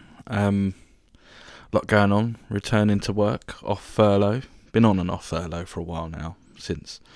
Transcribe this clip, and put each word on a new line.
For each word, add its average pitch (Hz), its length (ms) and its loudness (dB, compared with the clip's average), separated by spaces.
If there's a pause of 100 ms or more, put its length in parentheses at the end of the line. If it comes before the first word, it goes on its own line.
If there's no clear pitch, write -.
(260)
Um, 101 480 0 (960)
lot - 140 0
going 104 260 4
on. 113 240 0 (140)
Returning 104 500 0
to 104 120 -4
work, 104 520 -2
off 104 180 -4
furlough. 104 600 2 (280)
Been 117 140 4
on 98 160 4
and 87 100 -4
off 92 140 -8
furlough 85 400 -8
for - 160 -12
a - 20 -6
while 82 280 -8
now, 80 260 -12 (220)
since, - 420 -10 (160)